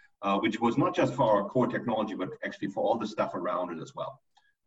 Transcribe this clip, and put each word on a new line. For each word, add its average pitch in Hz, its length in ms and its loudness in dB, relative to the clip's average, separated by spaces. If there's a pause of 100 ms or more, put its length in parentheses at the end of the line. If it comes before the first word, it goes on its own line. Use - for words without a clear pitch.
(220)
uh, 98 180 2
which 110 200 0
was 117 160 2
not - 200 2
just 151 180 2
for 135 100 2
our 104 240 4
core 123 200 2
technology, 104 480 -2
but 90 140 -4 (140)
actually - 260 -6
for 104 140 -4
all 110 140 2
the 113 80 -4
stuff 104 300 -2
around 90 420 -4
it - 20 -8
as 82 140 -12
well, - 260 -8 (480)